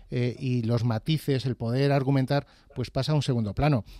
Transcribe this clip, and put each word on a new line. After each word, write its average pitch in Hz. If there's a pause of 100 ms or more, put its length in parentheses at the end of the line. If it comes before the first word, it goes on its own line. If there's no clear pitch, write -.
(100)
eh, 123
y 123
los 113
matices, 127
el 127
poder 131
argumentar, 139 (280)
pues 123
pasa 135
a -
un 143
segundo 113
plano. 139 (160)